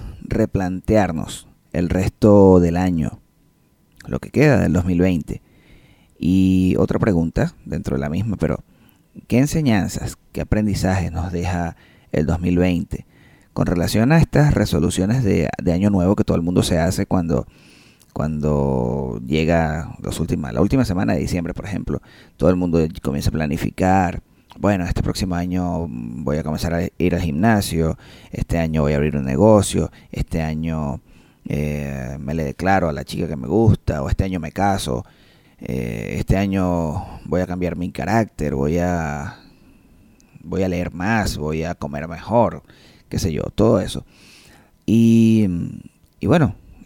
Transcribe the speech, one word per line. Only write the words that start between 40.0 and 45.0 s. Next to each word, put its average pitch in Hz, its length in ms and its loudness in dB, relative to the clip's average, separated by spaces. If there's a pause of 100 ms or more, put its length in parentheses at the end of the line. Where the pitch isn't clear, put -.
voy 87 200 -4
a 95 60 -2
leer 87 240 -4
más, 98 440 -2
voy 78 280 -4
a 87 100 -6
comer 71 340 -10
mejor, 85 540 -2 (460)
qué - 100 -6
sé 85 140 -2
yo, 50 120 -4 (100)
todo 104 260 4
eso. 67 240 -8 (800)
Y, 113 600 4 (720)